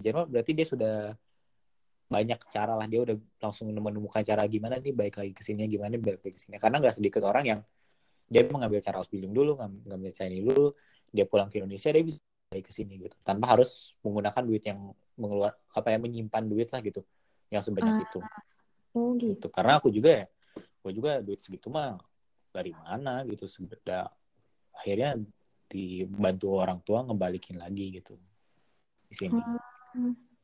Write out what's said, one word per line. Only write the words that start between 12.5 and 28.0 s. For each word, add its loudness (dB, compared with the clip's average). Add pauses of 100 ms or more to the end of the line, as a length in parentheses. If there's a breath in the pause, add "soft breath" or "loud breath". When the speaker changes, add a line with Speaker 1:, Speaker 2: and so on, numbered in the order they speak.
Speaker 1:
ke -20
sini -10
gitu, -14
tanpa 4
harus 6
menggunakan 0
duit 0
yang -6 (400)
mengeluar-, 0
apa 0
ya, 2
menyimpan -4
duit 0
lah -4
gitu, -6 (480)
yang 0
sebanyak 2
Speaker 2:
Ah. -4
Speaker 1:
itu. -8 (760)
Speaker 2:
Oh, 0
gitu. 0
Speaker 1:
Gitu. -12
Karena 6
aku 4
juga 6
ya, -16 (540 loud breath)
aku -10
juga -2
duit -8
segitu -14
mah -6 (480)
dari -8
mana -6
gitu, -8
sebenarnya -8 (640)
akhirnya -2 (480)
dibantu 0
orang 0
tua 0
ngebalikin -4
lagi -8